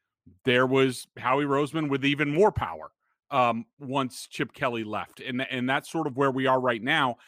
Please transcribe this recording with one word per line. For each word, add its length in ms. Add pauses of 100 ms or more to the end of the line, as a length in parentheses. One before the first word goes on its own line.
(440)
there 220
was 500
Howie 300
Roseman 420
with 160
even 280
more 200
power, 400 (400)
um, 320 (160)
once 500
Chip 220
Kelly 320
left. 340
And, 320
and 180
that's 220
sort 160
of 100
where 140
we 160
are 140
right 220
now. 340 (120)